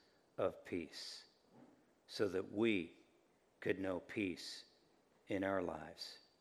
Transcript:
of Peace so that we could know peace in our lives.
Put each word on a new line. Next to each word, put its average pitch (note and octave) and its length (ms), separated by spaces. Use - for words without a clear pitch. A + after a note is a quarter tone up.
of - 280
Peace - 580
so - 220
that G2 240
we G2+ 400
could - 180
know F#2+ 300
peace - 560
in G2 160
our G2 180
lives. D#2+ 560